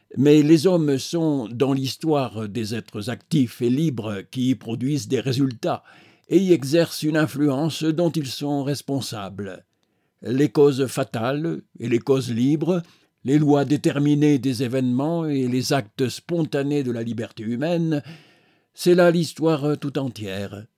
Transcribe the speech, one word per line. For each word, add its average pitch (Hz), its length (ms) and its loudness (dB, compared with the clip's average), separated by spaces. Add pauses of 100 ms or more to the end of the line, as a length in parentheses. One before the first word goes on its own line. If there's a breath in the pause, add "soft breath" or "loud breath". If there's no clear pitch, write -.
(160)
Mais 147 260 6
les 156 260 6
hommes 151 300 2
sont, 143 520 -2
dans 131 240 0
l'histoire, 135 720 -2
des 107 280 -6
êtres 107 340 -10
actifs - 520 -2
et 120 80 2
libres 117 520 -2 (100)
qui 127 200 -2
y 127 40 -2
produisent 117 540 -6
des 123 100 0
résultats 131 640 -2 (460 soft breath)
et 160 80 4
y 190 160 4
exercent 151 500 0
une 156 140 0
influence 147 640 0
dont 160 260 0
ils 139 180 -2
sont 143 360 -4
responsables. 104 1040 -6 (560)
Les 131 260 2
causes 139 400 4
fatales 139 720 -4 (160)
et 120 120 -6
les 123 100 2
causes 131 320 0
libres, 151 500 0 (440 soft breath)
les 139 120 4
lois 143 280 4
déterminées 147 720 2
des 127 240 -2
événements 131 640 -2
et 135 240 -2
les 127 240 -2
actes 127 340 -2
spontanés 147 760 -2
de 123 80 -4
la 117 120 -6
liberté 113 400 -8
humaine, 151 580 -2 (720 loud breath)
c'est 175 220 4
là 175 160 6
l'histoire 151 640 0
tout 143 220 -6
entière. 104 640 -8 (140)